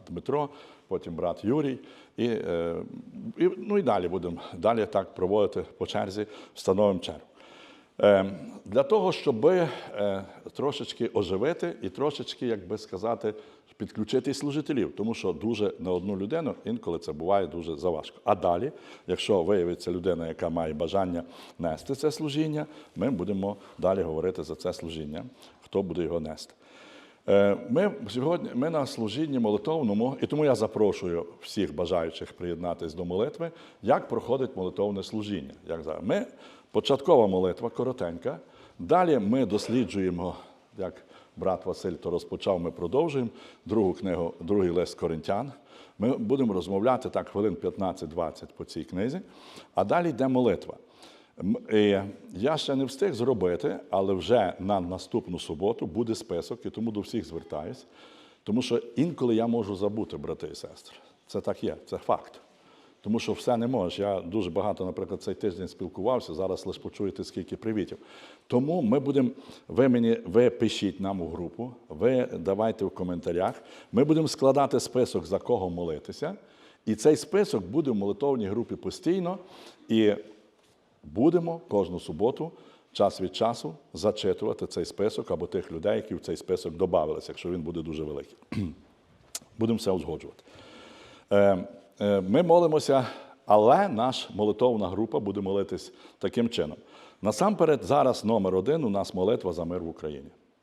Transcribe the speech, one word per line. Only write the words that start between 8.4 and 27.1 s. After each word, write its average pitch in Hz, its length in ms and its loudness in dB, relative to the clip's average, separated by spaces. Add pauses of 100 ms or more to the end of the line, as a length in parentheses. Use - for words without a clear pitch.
для 113 180 2
того, 185 280 4
щоб, 127 340 0
е, 175 240 6 (840)
трошечки 120 600 -4
оживити 110 680 0
і 95 80 -6
трошечки, 135 580 -4
як 101 200 -2
би 104 100 -6
сказати, 107 560 -4 (440)
підключити 113 540 -2
і - 20 -2
служителів, 143 640 -2
тому 113 180 -4
що 95 200 -2
дуже 104 460 -2
на 90 120 -4
одну 92 260 -2
людину 127 380 -4 (100)
інколи 98 340 -4
це 80 120 -10
буває 87 360 2
дуже 82 300 -6
заважко. 78 460 -4
А 104 120 4
далі, 92 360 0 (360)
якщо 90 360 2
виявиться 87 480 0
людина, 85 360 -2
яка 82 220 -4
має 82 240 -2
бажання 85 500 -2 (360)
нести 82 360 -4
це 151 160 0
служіння, 151 540 -2 (300)
ми - 140 0
будемо 101 480 -2 (200)
далі 95 240 2
говорити 82 420 -2
за 78 120 -8
це 90 180 -4
служіння, 78 500 -8 (380)
хто 98 220 -2
буде 87 200 -2
його 82 160 -2
нести. 78 340 -10 (760)